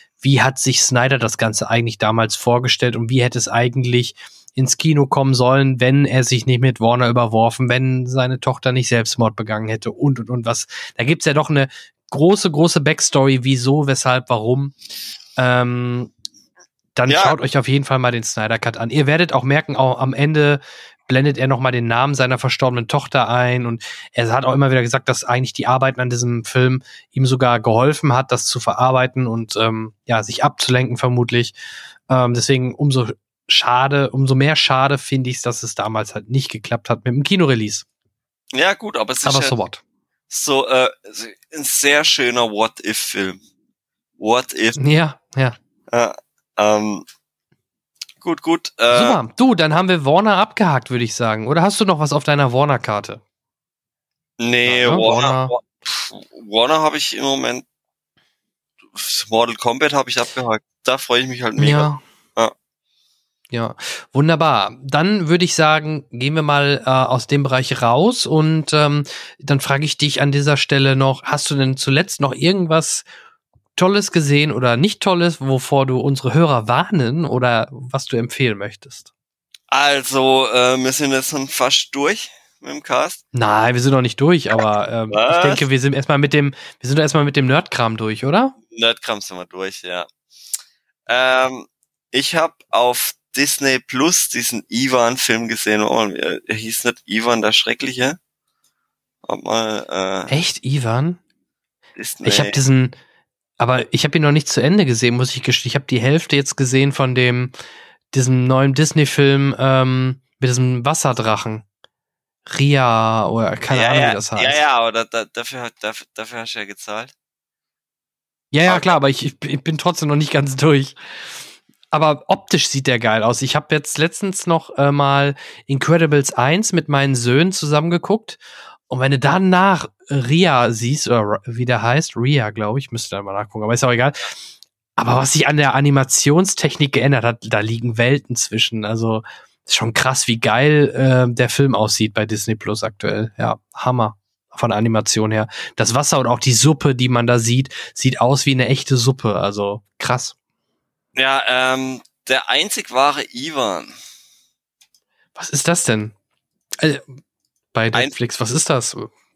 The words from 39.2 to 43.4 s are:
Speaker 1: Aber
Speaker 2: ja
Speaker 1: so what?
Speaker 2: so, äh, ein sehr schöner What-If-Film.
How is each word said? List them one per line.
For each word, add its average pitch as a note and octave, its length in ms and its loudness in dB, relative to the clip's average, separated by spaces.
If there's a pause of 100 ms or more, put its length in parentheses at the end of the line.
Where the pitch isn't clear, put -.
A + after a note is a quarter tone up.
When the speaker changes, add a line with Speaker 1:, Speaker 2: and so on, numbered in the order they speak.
Speaker 1:
Aber C#3 160 2
Speaker 2:
ja C3+ 60 -2
Speaker 1:
so B2+ 100 0
what? F#2 240 -8 (440)
Speaker 2:
so, C3+ 400 -2
äh, B2+ 220 2 (680)
ein D3+ 100 -12
sehr C#3+ 400 2
schöner B2 460 0
What-If-Film. G2+ 920 -4 (760)